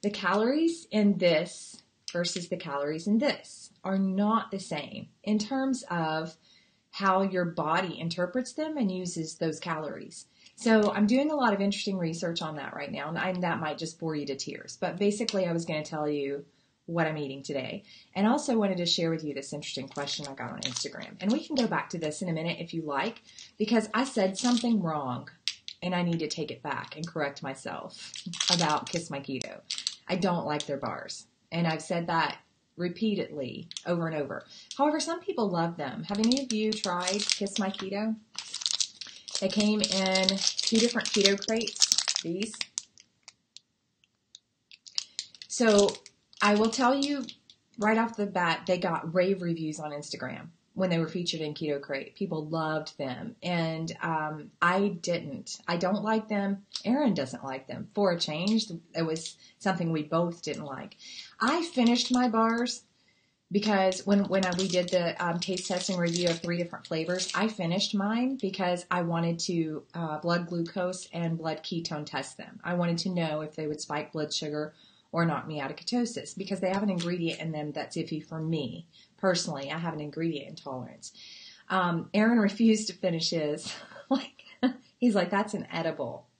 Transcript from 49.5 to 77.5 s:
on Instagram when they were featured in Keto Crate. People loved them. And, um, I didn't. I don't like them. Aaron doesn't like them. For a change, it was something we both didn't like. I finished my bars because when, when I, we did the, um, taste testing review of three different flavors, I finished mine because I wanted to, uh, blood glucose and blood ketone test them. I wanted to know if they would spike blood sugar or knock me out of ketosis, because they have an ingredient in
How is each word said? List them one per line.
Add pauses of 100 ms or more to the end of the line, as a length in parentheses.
on
Instagram (300)
when
they
were
featured
in
Keto
Crate.
People
loved
them.
And,
um, (100)
I
didn't.
I
don't
like
them. (200)
Aaron
doesn't
like
them.
For
a
change, (280)
it
was (220)
something
we
both
didn't
like. (440)
I
finished
my
bars (640)
because
when,
when
I,
we
did
the,
um,
taste
testing
review
of
three
different
flavors,
I
finished
mine
because
I
wanted
to, (120)
uh,
blood
glucose
and
blood
ketone
test
them.
I
wanted
to
know
if
they
would
spike
blood
sugar (360)
or
knock
me
out
of
ketosis,
because
they
have
an
ingredient
in